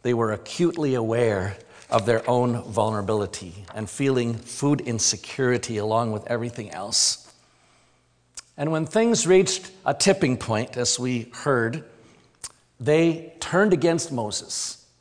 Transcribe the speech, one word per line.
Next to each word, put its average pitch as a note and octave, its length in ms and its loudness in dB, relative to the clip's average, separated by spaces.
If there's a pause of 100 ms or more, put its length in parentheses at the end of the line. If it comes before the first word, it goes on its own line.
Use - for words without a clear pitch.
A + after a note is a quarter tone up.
they A#2+ 100 2
were A2+ 200 2
acutely D3+ 600 -2
aware A2 640 0 (320)
of A2 180 2
their A2+ 220 2
own B2 360 2
vulnerability G#2 1080 -2
and G#2+ 160 -8
feeling B2+ 460 0
food C#3+ 460 -2
insecurity A#2+ 960 -2
along A2 340 0
with G#2+ 160 -6
everything A#2 460 -6
else. - 560 -2 (1300)
And D3+ 160 -2
when D#3+ 120 0
things A3 440 2
reached F#3 420 4 (160)
a C#3 80 0
tipping E3+ 440 2
point, A2+ 380 -2
as A#2+ 220 0
we B2 340 -4
heard, C3 520 0 (960)
they D#3+ 580 2
turned F#3+ 340 2
against E3 380 2
Moses - 680 -8 (220)